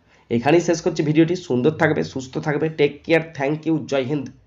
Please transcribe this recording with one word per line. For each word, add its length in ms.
এখানেই 360
শেষ 180
করছি 240
ভিডিওটি। 260
সুন্দর 340
থাকবে, 200
সুস্থ 200
থাকবে, 200
টেক 120
কেয়ার, 180
thank 300
you, 80
জয় 180
হিন্দ 160